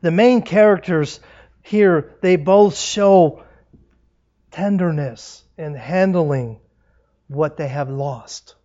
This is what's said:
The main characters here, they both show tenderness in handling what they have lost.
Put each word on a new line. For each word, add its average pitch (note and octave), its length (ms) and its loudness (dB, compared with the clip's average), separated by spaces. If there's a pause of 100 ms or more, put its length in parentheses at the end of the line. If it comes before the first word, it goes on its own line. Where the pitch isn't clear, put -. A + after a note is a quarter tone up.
The E3+ 100 -2
main A#3 300 2
characters F3+ 760 0 (420)
here, F#3 600 0
they F#3 140 2
both F#3+ 420 2
show G3 640 2 (1080)
tenderness E3+ 920 -4 (160)
in D3+ 160 -10
handling D3 880 -2 (680)
what D3 300 -6
they D3 120 -8
have C3+ 220 -8
lost. C#3 640 -12 (100)